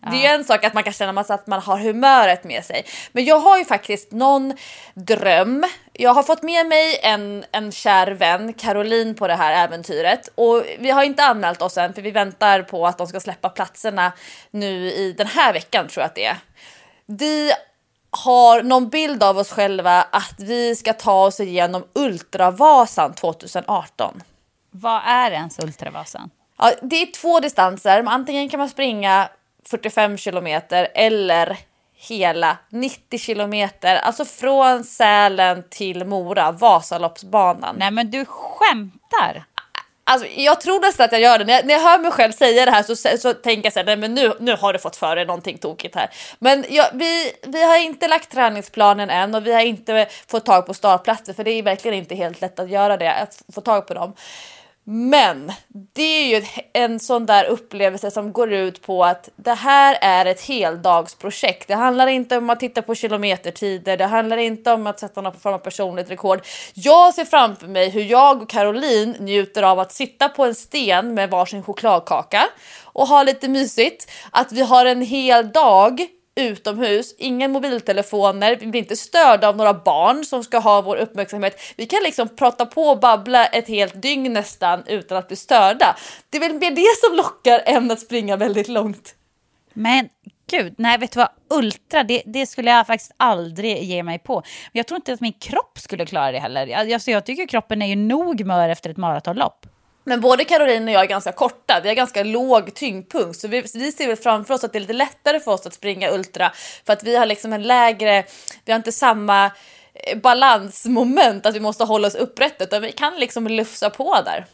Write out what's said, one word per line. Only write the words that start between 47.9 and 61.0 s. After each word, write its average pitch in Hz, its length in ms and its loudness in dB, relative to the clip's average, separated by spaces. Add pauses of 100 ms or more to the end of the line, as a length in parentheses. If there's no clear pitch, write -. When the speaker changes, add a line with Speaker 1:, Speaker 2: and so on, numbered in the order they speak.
Speaker 2:
lagt 311 240 -2
träningsplanen 208 800 0
än 190 260 -2
och 220 120 -4
vi 233 60 0
har 226 80 4
inte 220 460 0 (200)
fått 220 180 -4
tag 180 200 4
på 190 80 -10
startplatser, 202 600 0
för 214 100 -10
det 220 80 -2
är 226 120 -2
verkligen 202 340 -2
inte 175 180 -10
helt 175 260 -6
lätt 180 180 -10
att 185 100 -8
göra 202 280 0
det, 165 160 -2
att - 300 -8 (100)
få 202 80 -14
tag 202 260 0
på 180 60 -10
dem. 175 200 -10 (760)
Men 220 600 0 (420)
det 277 80 -6
är 311 260 0
ju 233 80 2
ett, 208 140 -2 (240)
en 233 260 0
sån 240 260 -2
där 202 200 4
upplevelse 202 680 -4
som 208 220 -8
går 226 200 -2
ut 190 280 -4
på 185 220 0
att 180 320 0
det - 180 -4
här 277 480 4
är 185 240 4
ett 185 160 -2
heldagsprojekt. 180 1300 -2